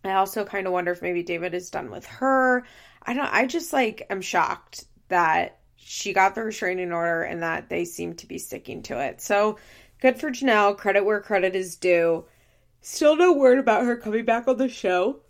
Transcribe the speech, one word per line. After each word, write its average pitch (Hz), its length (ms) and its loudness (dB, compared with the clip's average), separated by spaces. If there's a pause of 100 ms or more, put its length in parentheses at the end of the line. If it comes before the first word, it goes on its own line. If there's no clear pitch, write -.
I 190 80 -2
also 190 320 0
kinda 190 260 -6
wonder 175 220 0
if 175 100 -6
maybe 175 220 -2
David 170 300 -6
is 180 160 -8
done - 200 -8
with - 160 -14
her. 262 580 2 (380)
I 247 120 -6
don't, 277 180 -2
I 233 140 4
just, 339 260 -6
like, 240 380 -2
am 196 120 -6
shocked - 600 -2 (240)
that 170 500 2 (160)
she - 380 -10
got 190 220 4
the 226 100 -6
restraining 185 480 -4
order 170 300 -2
and 170 200 -6
that 165 260 -4
they 170 160 -2
seem 170 300 -8
to - 120 -18
be - 120 -12
sticking - 460 -14
to 120 160 -8
it. 139 200 -8
So, 208 380 0 (420)
good 254 200 4
for 311 100 -6
Janelle. 208 480 2
Credit 202 260 2
where 208 160 2
credit 190 360 0
is 185 200 -6
due. 170 500 2 (540)
Still 302 360 2
no 359 160 6
word 269 260 6
about 247 260 2
her 240 120 0
coming 233 280 -4
back 233 220 0
on 262 100 2
the 254 120 0
show 190 600 -2